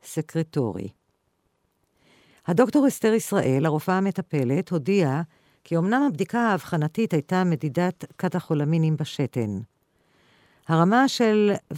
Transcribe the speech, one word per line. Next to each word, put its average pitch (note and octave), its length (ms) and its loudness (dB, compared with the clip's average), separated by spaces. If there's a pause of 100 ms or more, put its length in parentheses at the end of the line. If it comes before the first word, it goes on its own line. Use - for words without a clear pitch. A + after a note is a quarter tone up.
סקרטורי. D3 840 -6 (1600)
הדוקטור C4 420 4
אסתר A3 240 0
ישראל, E3 540 2
הרופאה D#3 320 0
המטפלת, E3+ 720 -2
הודיעה E3 520 0 (420)
כי E3 120 -4
אמנם G#3 260 0
הבדיקה A3 380 -2
האבחנתית F#3 760 -2
הייתה F#3 300 0
מדידת E3+ 600 -2 (120)
קטכולמינים D#3+ 800 0
בשתן. A#2 640 -4 (1080)
הרמה G3 400 4
של G#3+ 440 2 (260)